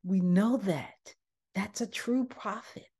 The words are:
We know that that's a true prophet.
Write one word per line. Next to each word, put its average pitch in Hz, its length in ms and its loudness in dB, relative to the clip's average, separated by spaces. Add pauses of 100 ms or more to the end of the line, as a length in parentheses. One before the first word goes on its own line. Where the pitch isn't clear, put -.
We 185 160 2
know 196 340 4
that 185 600 -4 (380)
that's 196 280 -6
a 233 60 -2
true 247 360 -2
prophet. - 640 -10 (120)